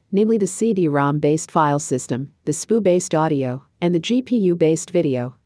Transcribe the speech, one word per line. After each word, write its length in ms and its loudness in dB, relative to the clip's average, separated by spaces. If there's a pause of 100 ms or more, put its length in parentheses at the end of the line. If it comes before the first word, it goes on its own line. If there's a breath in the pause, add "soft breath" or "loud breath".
(120)
namely 260 2
the 100 0
C 260 -2
D-ROM-based 760 0
file 280 2
system, 520 -6 (140)
the 80 -2
spoo-based 600 0
audio, 500 -2 (180)
and 120 0
the 60 0
G 220 -2
P 160 -2
U-based 540 0
video, 440 -2 (100)